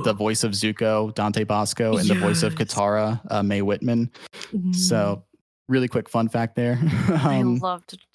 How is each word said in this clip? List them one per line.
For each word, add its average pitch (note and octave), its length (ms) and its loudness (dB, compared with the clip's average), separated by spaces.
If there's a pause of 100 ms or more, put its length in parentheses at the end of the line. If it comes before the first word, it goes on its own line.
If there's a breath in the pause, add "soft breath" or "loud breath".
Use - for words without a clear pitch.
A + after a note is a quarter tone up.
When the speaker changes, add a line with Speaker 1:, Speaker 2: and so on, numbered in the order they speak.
Speaker 1:
the A2+ 80 2
voice G#2+ 320 0
of A2 80 0
Zuko, G#2+ 600 0
Dante G#2+ 280 0
Basco, G#2 540 0
and G2 100 2
the G#2+ 80 4
voice - 280 2
of A2 140 -2
Speaker 2:
Yes. G#2+ 160 -2
Speaker 1:
Katara, G#2+ 460 0 (120)
uh, G#2 120 0
Mae G2+ 200 0
Whitman. A#2 460 0 (640 loud breath)
So, F3+ 240 0 (220)
Speaker 2:
Mm. - 60 -16 (440)
Speaker 1:
really B2+ 220 2
quick - 180 -2
fun A2+ 220 0
fact A2+ 260 -2
there. A#2+ 240 0
<laughs> - 300 2
Speaker 2:
I C#3+ 320 2
Speaker 1:
Um, B2 160 2
Speaker 2:
loved, F3+ 400 -4 (180)